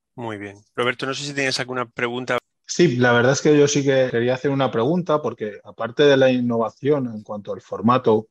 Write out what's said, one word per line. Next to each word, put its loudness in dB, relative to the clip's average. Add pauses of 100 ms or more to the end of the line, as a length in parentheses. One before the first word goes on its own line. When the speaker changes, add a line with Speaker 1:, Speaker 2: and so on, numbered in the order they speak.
(160)
Speaker 1:
Muy -10
bien. -14 (200)
Roberto, -4
no -6
sé -10
si -10
tienes -4
alguna -6
pregunta. -6 (280)
Speaker 2:
Sí, 2
la 4
verdad 4
es -2
que 6
yo 6
sí 0
que 2
quería 0
hacer -4
una -2
pregunta, 0
porque -8
aparte -6
de 6
la 4
innovación -2
en -12
cuanto -12
al -12
formato 0